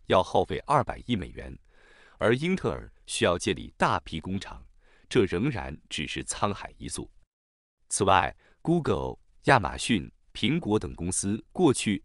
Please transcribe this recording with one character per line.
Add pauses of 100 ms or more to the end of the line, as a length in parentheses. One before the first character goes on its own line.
要
耗
费
二
百
亿
美
元， (600)
而
英
特
尔 (160)
需
要
建
立
大
批
工
厂， (460)
这
仍
然 (140)
只
是
沧
海
一
粟。 (800)
此
外， (260)
Google、 (280)
亚
马
逊、 (240)
苹
果
等
公
司 (120)
过
去